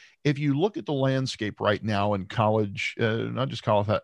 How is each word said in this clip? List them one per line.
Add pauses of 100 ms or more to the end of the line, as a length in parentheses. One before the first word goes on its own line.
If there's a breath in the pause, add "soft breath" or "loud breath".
(240 soft breath)
If
you
look
at
the
landscape
right
now
in
college,
uh, (240)
not
just
college, (140)